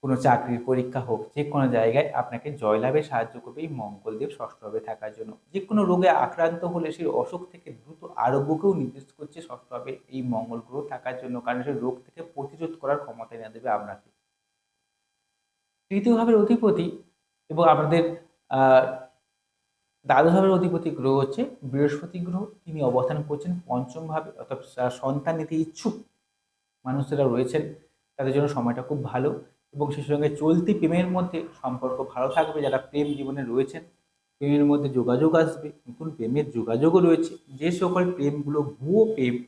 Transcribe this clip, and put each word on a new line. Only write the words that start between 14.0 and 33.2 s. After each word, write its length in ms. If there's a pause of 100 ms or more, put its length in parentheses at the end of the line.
তৃতীয় 280
ভাবের 200
অধিপতি 680 (460)
এবং 200
আমাদের, 480 (320)
আহ, 360 (1200)
দ্বাদশ 240
ভাবের 200
অধিপতি 400
গ্রহ 280
হচ্ছে 320 (140)
বৃহস্পতি 540
গ্রহ। 260
তিনি 380
অবস্থান 400
করছেন 440
পঞ্চম 400
ভাবে, 320
অর্থাৎ 260
সা-, 260
সন্তান 460
নিতে 200
ইচ্ছুক 380 (920)
মানুষেরা 400
রয়েছেন, 500 (420)
তাদের 180
জন্য 140
সময়টা 340
খুব 220
ভালো 380 (300)
এবং 180
সেই 140
সঙ্গে 320
চলতি 380
প্রেমের 320
মধ্যে 420 (140)
সম্পর্ক 520
ভালো 140
থাকবে। 340
যারা 160
প্রেম 360
জীবনে 300